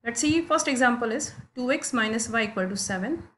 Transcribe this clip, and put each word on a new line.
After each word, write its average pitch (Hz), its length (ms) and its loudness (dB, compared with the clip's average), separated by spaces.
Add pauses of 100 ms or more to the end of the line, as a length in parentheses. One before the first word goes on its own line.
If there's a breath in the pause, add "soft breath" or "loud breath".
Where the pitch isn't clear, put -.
Let's 233 180 -2
see, 302 200 4
first 311 280 2
example 240 420 2
is 285 220 -4 (220)
two 247 160 -2
X - 200 -2
minus 220 380 0
y 226 140 0
equal 196 260 -2
to 196 80 -6
seven 202 460 -4 (140)